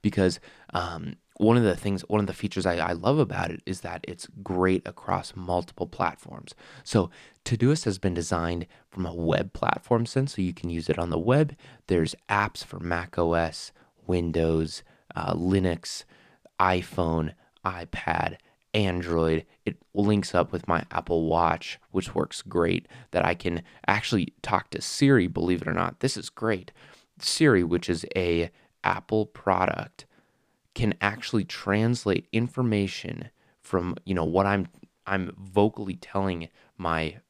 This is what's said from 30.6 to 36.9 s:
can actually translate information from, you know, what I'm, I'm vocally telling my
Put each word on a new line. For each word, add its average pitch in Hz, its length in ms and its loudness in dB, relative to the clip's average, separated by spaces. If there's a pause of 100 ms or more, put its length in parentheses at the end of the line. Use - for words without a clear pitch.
can 107 280 0
actually 101 420 0
translate 107 880 0
information 113 960 -2 (300)
from, 90 340 -2 (120)
you 95 100 -2
know, 85 80 0
what 87 220 2
I'm, 98 240 0 (360)
I'm 95 320 -2
vocally 98 600 0
telling 90 500 -4 (300)
my 82 420 -2 (100)